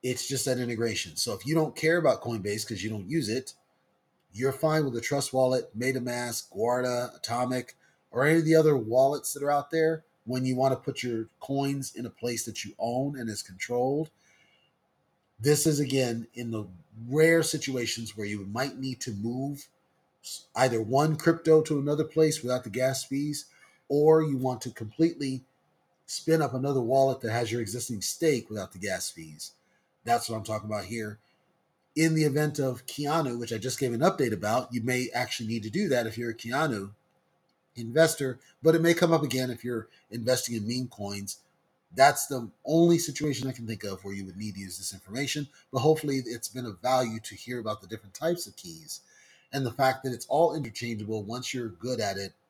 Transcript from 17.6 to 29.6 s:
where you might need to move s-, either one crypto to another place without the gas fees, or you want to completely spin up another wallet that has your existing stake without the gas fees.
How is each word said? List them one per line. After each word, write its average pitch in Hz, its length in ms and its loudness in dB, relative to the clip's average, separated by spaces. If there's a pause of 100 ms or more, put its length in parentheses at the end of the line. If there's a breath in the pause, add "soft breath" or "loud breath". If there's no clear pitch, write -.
where 107 100 -6
you 104 200 -4
might 127 320 -4
need 135 240 -6
to 117 100 -6
move 127 560 -6 (540)
s-, - 320 -14
either 117 280 4
one 143 340 4
crypto 160 460 6
to 156 160 0
another 147 260 0
place 156 380 2
without 123 220 -2
the 113 60 -10
gas 131 340 0
fees, 143 420 -4 (420 soft breath)
or 156 340 8
you 143 140 0
want 127 260 -2
to 120 80 -8
completely 131 720 0 (600)
spin - 380 0
up 127 100 -2
another 135 280 0
wallet 135 400 4
that 110 120 -4
has 117 180 0
your 120 100 -2
existing 107 420 -6
stake 147 480 0
without 101 220 -8
the 95 60 -16
gas 92 320 -4
fees. 78 420 -16 (520)